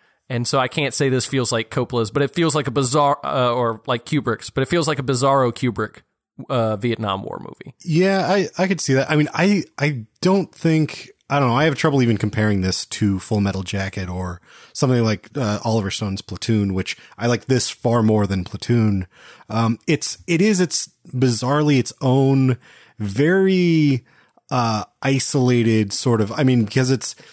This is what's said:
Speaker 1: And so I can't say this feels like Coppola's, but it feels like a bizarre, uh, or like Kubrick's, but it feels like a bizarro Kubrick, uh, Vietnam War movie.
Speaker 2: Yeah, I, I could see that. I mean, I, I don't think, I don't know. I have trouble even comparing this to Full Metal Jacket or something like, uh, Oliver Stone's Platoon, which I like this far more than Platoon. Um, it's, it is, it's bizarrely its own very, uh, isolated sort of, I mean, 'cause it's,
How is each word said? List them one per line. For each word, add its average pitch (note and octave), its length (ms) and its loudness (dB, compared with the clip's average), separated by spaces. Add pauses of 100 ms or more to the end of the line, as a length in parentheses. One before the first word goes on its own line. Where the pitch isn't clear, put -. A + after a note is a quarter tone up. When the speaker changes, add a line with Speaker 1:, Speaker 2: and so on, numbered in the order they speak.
(280)
Speaker 1:
And A#2+ 200 -4
so C#3 100 0
I B2+ 100 0
can't C#3 260 -4
say C#3 160 0
this B2+ 160 0
feels C3 260 -2
like A2+ 180 -2
Coppola's, A#2 420 -2
but C#3+ 120 0
it C3+ 100 -4
feels E3 220 0
like D3 120 -2
a - 40 -4
bizarre, C#3 520 0
uh, B2 300 -2
or A#2 320 -2
like A#2+ 200 -4
Kubrick's, B2 440 -4
but - 120 -2
it C3 60 0
feels E3+ 200 0
like D3 120 -2
a C3+ 40 -4
bizarro C3 500 2
Kubrick, A2+ 480 -4 (480)
uh, A2+ 280 -2
Vietnam G#2 460 -4
War - 160 -10
movie. - 440 -16
Speaker 2:
Yeah, F3+ 440 2
I, F#3 300 0
I F#3+ 100 2
could F#3 140 0
see C3+ 140 0
that. C3+ 160 0
I D#3 60 2
mean, D3+ 160 2
I, F#3 320 2 (120)
I C#3+ 280 -2 (160)
don't F#3+ 300 2
think, - 600 0 (180)
I C#3 100 0
don't C3+ 100 2
know. A#2 60 2
I C#3+ 100 2
have D#3 100 0
trouble C#3 260 2
even A#2 160 2
comparing G#2+ 440 0
this F#2 260 -2
to G2 320 0
Full G#2 200 -2
Metal G2 220 0
Jacket F#2+ 480 -8
or F2+ 320 -8 (320)
something B2+ 300 2
like, G#2+ 320 -2
uh, G#2 280 -2
Oliver A2 280 0
Stone's G2 300 -6
Platoon, G2+ 520 -2
which F#2 240 -4 (220)
I A2+ 80 -2
like A#2+ 180 -2
this B2+ 240 0
far A#2 320 0
more G#2+ 240 4
than F#2+ 180 -2
Platoon. G#2 640 0 (420)
Um, A2+ 380 -2
it's, - 400 0
it E3+ 160 0
is, G3+ 180 2
it's - 300 -2 (260)
bizarrely C3 600 2
its - 240 0
own C3+ 560 2 (400)
very, D#3+ 1080 2 (440)
uh, A2+ 360 -2 (180)
isolated B2 880 2
sort A#2 260 2
of, G#2 120 0
I D3+ 120 -2
mean, B2 220 4
'cause B2+ 240 0
it's, - 260 0 (180)